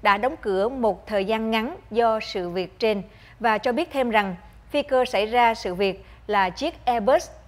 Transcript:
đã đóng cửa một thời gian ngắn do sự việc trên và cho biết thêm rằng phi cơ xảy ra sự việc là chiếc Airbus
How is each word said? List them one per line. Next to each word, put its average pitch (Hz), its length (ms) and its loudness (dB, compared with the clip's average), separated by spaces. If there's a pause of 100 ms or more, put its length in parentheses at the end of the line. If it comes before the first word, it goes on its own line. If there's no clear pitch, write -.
đã 202 160 4
đóng 262 240 0
cửa 202 280 0
một 226 380 -2
thời 196 180 -2
gian 220 260 -2
ngắn 226 260 -2 (140)
do 220 280 2
sự 185 300 -6
việc 180 300 -6
trên 214 220 0 (380)
và 220 180 2
cho 214 140 0
biết 294 200 -2
thêm 262 180 0
rằng 202 260 2 (340)
phi 294 140 0
cơ 254 220 2
xảy 202 200 0
ra 233 280 4
sự 190 220 -6
việc 190 300 -2 (220)
là 196 220 2
chiếc 302 360 -6
Airbus 247 440 2 (180)